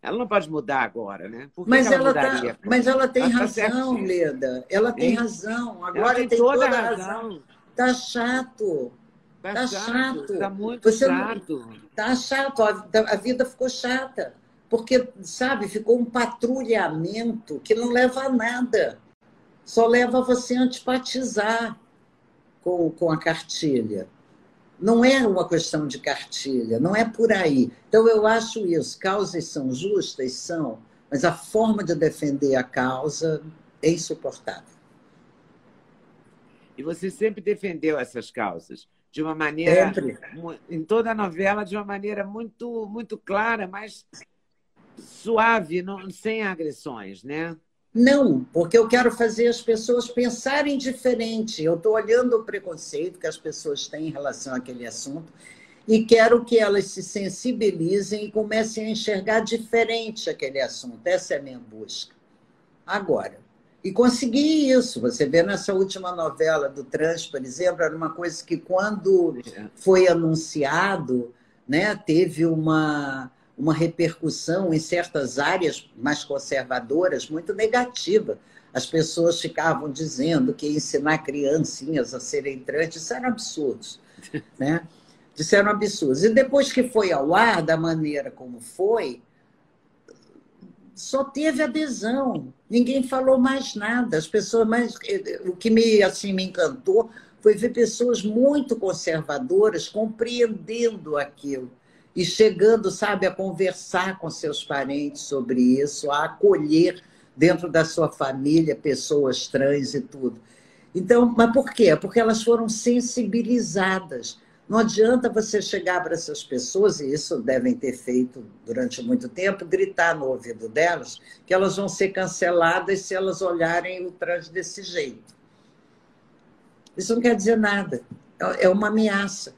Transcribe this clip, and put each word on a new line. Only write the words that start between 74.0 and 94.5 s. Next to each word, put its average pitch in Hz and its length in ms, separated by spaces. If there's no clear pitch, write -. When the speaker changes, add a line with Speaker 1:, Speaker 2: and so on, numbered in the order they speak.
Speaker 2:
em 156 60
certas 143 580
áreas 156 580
mais 143 280
conservadoras 135 1080
muito 170 240
negativa. 220 840
As 127 120
pessoas 160 540
ficavam 151 480
dizendo 143 640
que 147 140
ia 151 120
ensinar 147 400
criancinhas 143 920
a 127 60
serem 135 400
trans. 151 300
Disseram 240 400
absurdos, - 720
Speaker 1:
<laughs> - 320
Speaker 2:
né? 151 260
Disseram 202 380
absurdos. 165 540
E 226 60
depois 269 420
que 247 160
foi 196 240
ao 147 240
ar, 214 260
da 160 140
maneira 156 560
como 123 260
foi, 180 640
só 269 300
teve 294 380
adesão. 262 920
Ninguém 247 320
falou 262 360
mais 262 360
nada. 220 420
As 156 100
pessoas 220 400